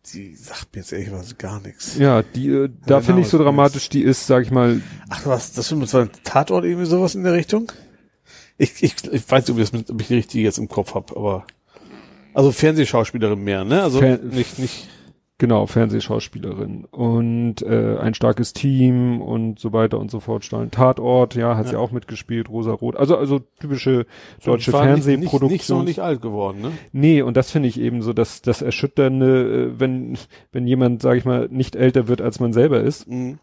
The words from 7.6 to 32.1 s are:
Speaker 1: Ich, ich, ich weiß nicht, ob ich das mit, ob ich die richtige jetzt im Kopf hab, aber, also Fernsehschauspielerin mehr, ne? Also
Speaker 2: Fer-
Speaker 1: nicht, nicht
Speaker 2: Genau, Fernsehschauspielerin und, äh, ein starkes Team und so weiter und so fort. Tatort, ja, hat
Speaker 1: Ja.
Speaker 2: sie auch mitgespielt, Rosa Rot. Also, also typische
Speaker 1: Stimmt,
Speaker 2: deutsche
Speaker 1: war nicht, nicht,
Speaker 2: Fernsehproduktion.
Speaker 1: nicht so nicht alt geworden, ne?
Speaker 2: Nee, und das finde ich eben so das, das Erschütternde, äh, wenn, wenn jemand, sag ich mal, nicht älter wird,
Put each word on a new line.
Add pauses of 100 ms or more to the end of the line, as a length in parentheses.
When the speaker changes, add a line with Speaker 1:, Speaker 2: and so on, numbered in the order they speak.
Speaker 1:
Ich,
ich, (180)
ich
weiß
nicht,
ob
ich
das
mit,
ob
ich
die
richtige
jetzt
im
Kopf
hab,
aber, (880)
also
Fernsehschauspielerin
mehr,
ne?
Also
Speaker 2:
Fer-
Speaker 1:
nicht,
nicht (520)
Speaker 2:
Genau,
Fernsehschauspielerin
und,
äh,
ein
starkes
Team
und
so
weiter
und
so
fort. (220)
Tatort,
ja,
hat
Speaker 1:
Ja.
Speaker 2:
sie
auch
mitgespielt,
Rosa
Rot.
Also,
also (220)
typische (320)
Speaker 1:
Stimmt,
Speaker 2:
deutsche
Speaker 1:
war
nicht,
nicht,
Speaker 2:
Fernsehproduktion.
Speaker 1:
nicht
so
nicht
alt
geworden,
ne? (200)
Speaker 2:
Nee,
und
das
finde
ich
eben
so
das,
das
Erschütternde,
äh,
wenn, (340)
wenn
jemand,
sag
ich
mal,
nicht
älter
wird,